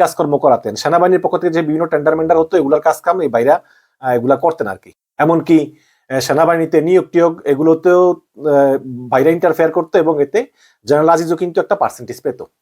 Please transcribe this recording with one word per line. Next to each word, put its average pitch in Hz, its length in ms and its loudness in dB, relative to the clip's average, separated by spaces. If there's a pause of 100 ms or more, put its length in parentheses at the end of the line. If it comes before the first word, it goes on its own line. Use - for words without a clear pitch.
কাজকর্ম 151 320 0 (100)
করাতেন। 117 280 0 (100)
সেনাবাহিনীর 175 420 2
পক্ষ 180 160 -2
থেকে 170 160 -2
যে 170 120 0
বিভিন্ন 156 240 -2
টেন্ডার 156 260 0
মেন্ডার 160 240 2
হতো, 160 180 -2
এগুলোর 147 260 0
কাজ 156 180 2
কাম 175 200 0
এই 131 100 -4
ভাইরা, 123 200 2 (480)
আহ, 131 160 -2
এগুলা 131 260 0
করতেন 160 280 -2
আর 95 120 -12
কি। 90 80 -20 (260)
এমনকি, 160 400 2 (520)
আহ, 131 160 -2
সেনাবাহিনীতে 165 520 0 (100)
নিয়োগ 180 240 2
টিয়োগ 170 200 2 (200)
এগুলোতেও, 160 500 2 (100)
আহ, 139 640 0 (360)
ভাইরা 139 240 2
ইন্টারফেয়ার 165 400 0
করতো 170 260 -2
এবং 156 120 0 (100)
এতে 196 160 -2 (460)
জেনারেল 151 280 2
আজিজও 165 280 -2
কিন্তু 175 180 -6
একটা - 220 -2
পার্সেন্টেজ 120 420 -8
পেত। 139 160 -6 (220)